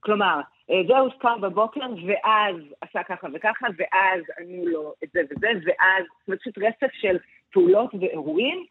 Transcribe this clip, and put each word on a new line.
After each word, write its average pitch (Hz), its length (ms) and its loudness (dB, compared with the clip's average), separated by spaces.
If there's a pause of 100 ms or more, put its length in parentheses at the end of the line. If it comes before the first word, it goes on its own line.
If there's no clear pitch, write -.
כלומר, 196 400 0 (300)
אה, 185 180 4
זהוס 262 320 4
קם 233 200 0
בבוקר, 208 400 0 (260)
ואז 208 500 2 (240)
עשה - 220 -8
ככה 180 320 -10
וככה, 220 320 -2 (120)
ואז 185 440 2 (180)
ענו 175 260 -8
לו 151 260 -4 (120)
את 151 80 -16
זה 180 80 0 (100)
וזה, 196 180 -4 (160)
ואז, 185 400 2 (160)
זאת - 80 -14
אומרת, 190 120 -6
פשוט 214 180 -12
רצף 226 340 -2
של 190 240 0 (360)
פעולות 190 480 4
ואירועים 185 720 -2